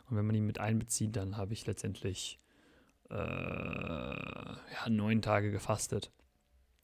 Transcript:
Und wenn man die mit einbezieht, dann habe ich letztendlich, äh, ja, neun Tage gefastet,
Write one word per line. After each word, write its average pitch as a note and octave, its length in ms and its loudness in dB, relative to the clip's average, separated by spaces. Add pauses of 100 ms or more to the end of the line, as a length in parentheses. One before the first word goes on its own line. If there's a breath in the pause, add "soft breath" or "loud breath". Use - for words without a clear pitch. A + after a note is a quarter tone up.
Und A2+ 80 0
wenn G#2 100 4
man G#2+ 80 4
die A2 60 4
mit G#2+ 200 2
einbezieht, A2 560 2
dann G2 200 -2
habe G2+ 160 -2
ich - 140 -6
letztendlich, - 720 -4 (720 soft breath)
äh, - 40 -8
ja, F2 1700 -4
neun A2 320 6
Tage G#2 300 4
gefastet, - 640 0 (720)